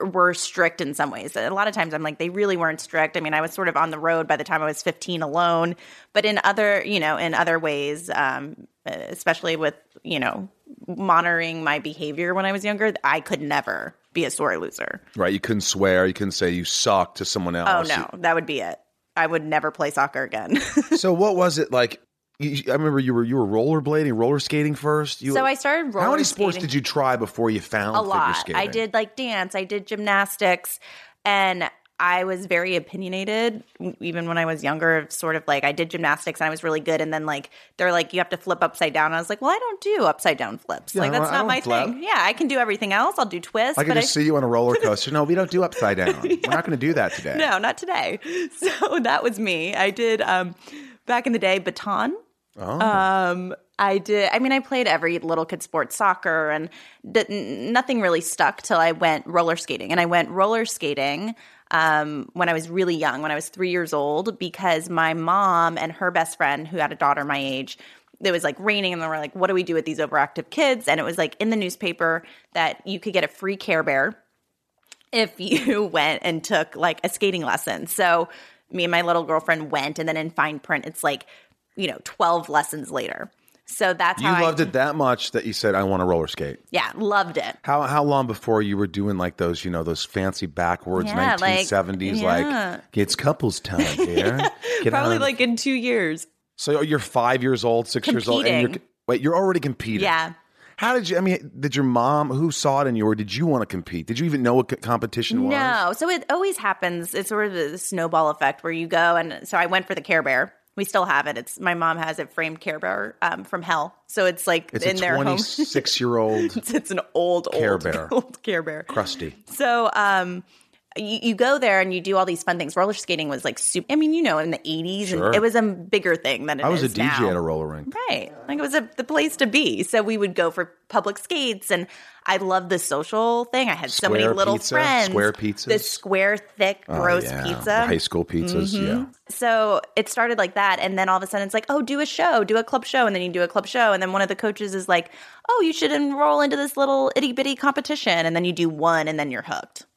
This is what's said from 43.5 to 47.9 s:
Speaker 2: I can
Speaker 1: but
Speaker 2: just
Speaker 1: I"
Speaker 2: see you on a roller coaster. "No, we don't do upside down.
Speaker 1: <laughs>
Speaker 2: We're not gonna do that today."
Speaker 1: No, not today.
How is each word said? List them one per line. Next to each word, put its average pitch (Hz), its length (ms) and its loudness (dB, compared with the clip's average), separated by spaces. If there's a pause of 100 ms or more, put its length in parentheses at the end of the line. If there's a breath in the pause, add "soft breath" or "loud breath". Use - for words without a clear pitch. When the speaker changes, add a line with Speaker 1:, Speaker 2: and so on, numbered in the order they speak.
Speaker 2:
I - 40 2
can 151 120 2
Speaker 1:
but 226 60 4
Speaker 2:
just 254 140 0
Speaker 1:
I" 151 60 4
Speaker 2:
see 151 60 2
you 156 80 4
on 139 80 2
a 123 40 2
roller 120 280 4
coaster. 113 340 0
"No, 151 140 2
we 151 100 2
don't 185 160 2
do 180 140 2
upside 104 340 2
down. 92 240 2
Speaker 1:
<laughs> - 20 -4
Speaker 2:
We're 349 140 2 (140)
not 330 140 2
gonna 151 120 0
do 147 160 2
that 110 200 2
today." - 220 -6
Speaker 1:
No, 285 220 2
not 214 220 -2
today. 339 440 -2